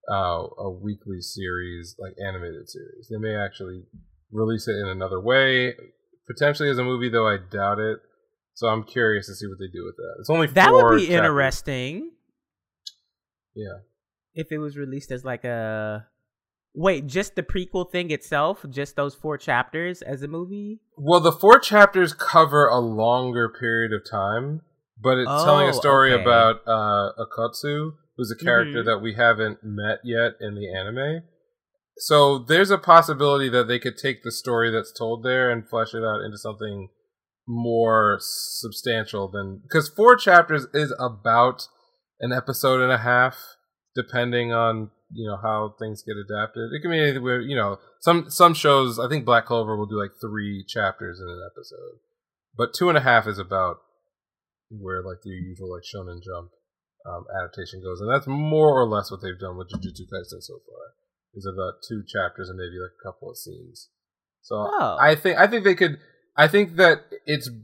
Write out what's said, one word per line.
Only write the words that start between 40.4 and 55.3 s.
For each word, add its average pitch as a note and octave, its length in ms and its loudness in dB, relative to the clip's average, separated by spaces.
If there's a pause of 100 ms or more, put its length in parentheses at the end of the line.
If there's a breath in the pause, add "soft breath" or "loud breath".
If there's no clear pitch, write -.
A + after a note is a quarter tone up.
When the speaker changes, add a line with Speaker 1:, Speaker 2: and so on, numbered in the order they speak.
Speaker 1:
is D3 260 -2
about A#2+ 680 0 (520)
an B2 120 -4
episode B2+ 500 0
and B2+ 100 2
a B2 80 2
half, B2 560 0 (400)
depending A#2+ 580 -2
on, A2 380 0 (200)
you A2 160 -10
know, G2+ 100 -8
how G#2+ 420 -4
things A2 240 -10
get G#2+ 120 -10
adapted. G#2 560 -8
It D3+ 100 -10
can F3 100 -4
be D#3+ 80 0
anywhere, B2+ 420 0
you C3+ 140 -6
know, G2+ 240 -2 (220 soft breath)
some, E3+ 280 2
some E3+ 240 6
shows, C3+ 460 4
I B2 100 -4
think C#3+ 160 -4
Black A#2 220 4
Clover A2 280 -2
will G#2 120 -4
do, G#2+ 120 -6
like, G2+ 120 -6 (100)
three G2+ 460 -8
chapters F#2+ 520 -6
in F#2 80 -14
an F2 140 -14 (100)
episode, - 480 -20 (560)
but A#2+ 200 -4
two F3+ 140 2
and D#3 80 4
a C#3 40 4
half A#2 240 4
is G2+ 140 -4
about F#2 380 -4 (920)
where, F#2 340 -10
like, F#2 220 -14
your F#2+ 100 -14